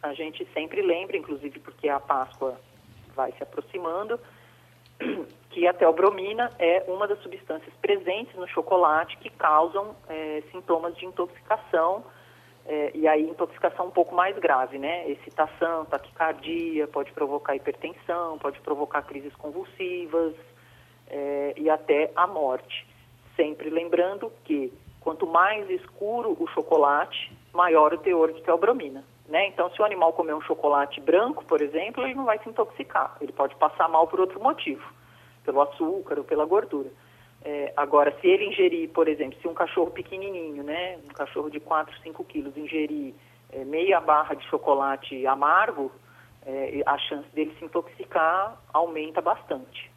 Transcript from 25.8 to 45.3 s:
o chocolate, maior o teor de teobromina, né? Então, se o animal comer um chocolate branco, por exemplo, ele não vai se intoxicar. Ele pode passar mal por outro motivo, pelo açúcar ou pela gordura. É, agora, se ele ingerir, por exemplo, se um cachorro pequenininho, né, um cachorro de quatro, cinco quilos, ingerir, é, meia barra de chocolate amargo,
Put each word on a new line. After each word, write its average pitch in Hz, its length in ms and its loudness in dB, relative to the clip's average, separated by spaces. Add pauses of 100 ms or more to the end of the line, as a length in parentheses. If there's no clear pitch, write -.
o 170 80 -2
chocolate, 147 840 2 (220)
maior 175 400 6
o 170 60 -4
teor 160 340 4
de - 80 -14
teobromina, 170 640 2 (240)
né? 170 200 2
Então, 180 240 -2
se 208 100 -2
o 208 40 4
animal 180 280 4
comer 160 200 -2
um 151 80 -4
chocolate 143 580 2
branco, 220 460 2
por 151 160 4
exemplo, 170 420 -2
ele 262 120 -4
não 269 100 -4
vai 214 140 2
se 226 100 -14
intoxicar. - 720 -2
Ele 143 100 -8
pode 139 240 -2
passar 156 320 2
mal 160 200 4
por 185 120 -4
outro 185 220 0
motivo, 226 420 -2 (600)
pelo 139 180 2
açúcar 160 560 -2
ou 143 60 -6
pela 151 220 0
gordura. 160 440 0 (540)
É, 147 340 -6
agora, 143 420 4
se 190 80 4
ele 196 180 6
ingerir, 170 440 0
por 165 180 4
exemplo, 147 320 -4
se - 80 -6
um 170 60 -4
cachorro 170 380 0
pequenininho, 180 720 -10
né, 175 420 -6
um 143 80 -20
cachorro 147 360 -6
de 147 100 -8
quatro, 156 420 -2
cinco - 220 -12
quilos, 143 340 -8
ingerir, 151 560 -4 (380)
é, 135 120 -10
meia 165 380 2
barra 156 320 4
de 143 140 -10
chocolate 139 800 0
amargo, 147 640 2 (520)